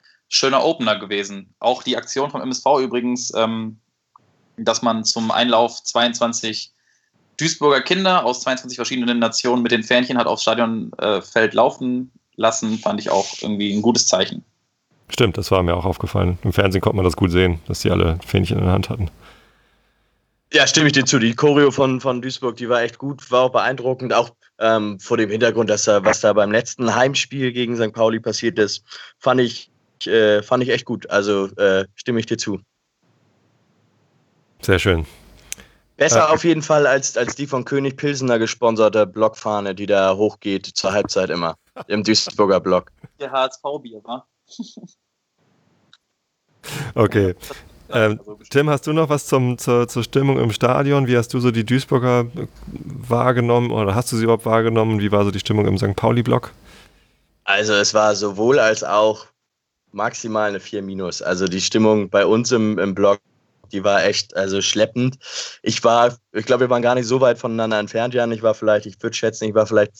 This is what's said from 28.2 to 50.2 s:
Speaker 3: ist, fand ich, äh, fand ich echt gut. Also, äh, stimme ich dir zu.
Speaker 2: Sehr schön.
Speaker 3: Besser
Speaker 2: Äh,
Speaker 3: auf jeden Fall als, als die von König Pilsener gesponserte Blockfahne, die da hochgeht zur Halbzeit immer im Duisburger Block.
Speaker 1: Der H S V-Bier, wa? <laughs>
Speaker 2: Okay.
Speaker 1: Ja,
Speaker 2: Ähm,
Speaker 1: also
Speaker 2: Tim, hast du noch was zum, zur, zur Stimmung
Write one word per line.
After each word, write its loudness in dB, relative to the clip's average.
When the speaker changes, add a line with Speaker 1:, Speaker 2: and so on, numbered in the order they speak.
Speaker 3:
ist, -2
fand 2
ich, -4
äh, 4
fand -2
ich -4
echt -2
gut. -8
Also, 0
äh, 2
stimme -4
ich -4
dir -4
zu. -6
Speaker 2:
Sehr 2
schön. 0
Speaker 3:
Besser 4
Speaker 2:
Äh, 4
Speaker 3:
auf 0
jeden 2
Fall 4
als, 0
als -2
die -8
von -4
König -4
Pilsener -2
gesponserte 2
Blockfahne, -2
die -10
da 2
hochgeht -2
zur -6
Halbzeit -2
immer -4
im -2
Duisburger 2
Block. 0
Speaker 1:
Der -10
H 0
S -8
V-Bier, -12
wa? -12
<laughs> -16
Speaker 2:
Okay. 2
Speaker 1:
Ja, 2
Speaker 2:
Ähm, 0
Speaker 1:
also -20
Speaker 2:
Tim, 2
hast -2
du -2
noch 2
was -2
zum, 0
zur, 0
zur -4
Stimmung 0